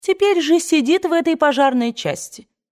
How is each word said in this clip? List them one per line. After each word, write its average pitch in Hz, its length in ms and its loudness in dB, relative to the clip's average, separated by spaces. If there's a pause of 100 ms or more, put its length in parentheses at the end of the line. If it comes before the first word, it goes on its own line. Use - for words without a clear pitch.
Теперь 381 400 0
же 320 180 2
сидит 330 460 0
в 320 60 -4
этой 330 240 0
пожарной 262 580 0
части, - 540 -10 (240)